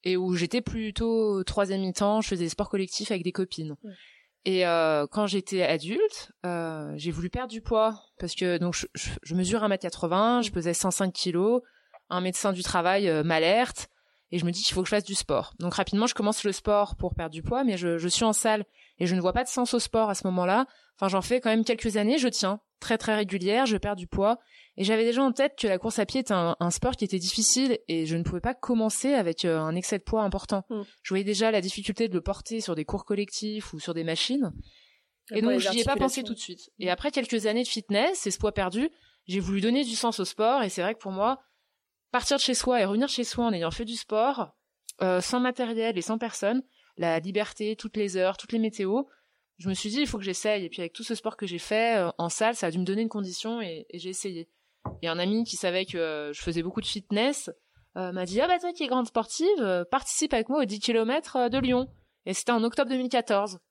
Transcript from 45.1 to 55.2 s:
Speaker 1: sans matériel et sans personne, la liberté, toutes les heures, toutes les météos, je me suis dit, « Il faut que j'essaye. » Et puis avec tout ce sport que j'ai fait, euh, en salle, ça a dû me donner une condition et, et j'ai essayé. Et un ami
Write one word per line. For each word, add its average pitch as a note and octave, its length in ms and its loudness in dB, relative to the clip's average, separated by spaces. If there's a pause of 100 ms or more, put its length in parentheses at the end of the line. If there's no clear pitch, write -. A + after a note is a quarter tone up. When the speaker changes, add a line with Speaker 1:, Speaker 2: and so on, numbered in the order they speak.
Speaker 1:
sans B3 180 0
matériel A#3 580 0
et F3 40 -2
sans A3 160 -2
personne, A3+ 440 0 (360)
la E3 220 2
liberté, G#3 560 -2
toutes G#3+ 220 -8
les G3 200 -2
heures, F#3 200 2
toutes - 140 -12
les A#3 80 0
météos, A3 480 0 (500)
je F3+ 120 -4
me F#3+ 40 0
suis G#3 160 -4
dit, « A3+ 120 -2
Il D4 60 2
faut - 100 -4
que G3 60 -8
j'essaye. » G3+ 420 -2
Et E3 40 -8
puis - 120 -10
avec E3+ 120 -6
tout A#3 100 -12
ce A3+ 120 -4
sport G#3+ 220 -6
que G#3+ 100 -6
j'ai F3 120 -6
fait, A3+ 380 2
euh, F3 200 2
en E3+ 120 -2
salle, A3+ 260 0
ça F#3+ 120 -2
a E3 40 0
dû E3 80 -2
me F#3 40 0
donner G3 200 0
une A3+ 60 -2
condition G#3+ 520 -6
et, E3 280 -8
et F3 100 -14
j'ai F3 100 -10
essayé. F#3 400 -8 (540)
Et E3+ 40 -2
un E3 120 0
ami G#3 240 2